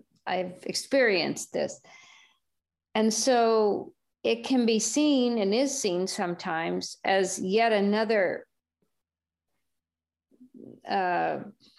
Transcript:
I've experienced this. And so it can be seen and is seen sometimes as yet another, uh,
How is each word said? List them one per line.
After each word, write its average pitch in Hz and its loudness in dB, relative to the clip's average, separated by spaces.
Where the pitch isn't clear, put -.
I've 180 -6
experienced 185 0
this. - -4
And 220 2
so 226 2
it 233 -2
can 254 2
be 220 2
seen 262 2
and 202 0
is 269 0
seen 185 -2
sometimes 175 -6
as 190 2
yet 220 2
another, 208 0
uh, 175 -2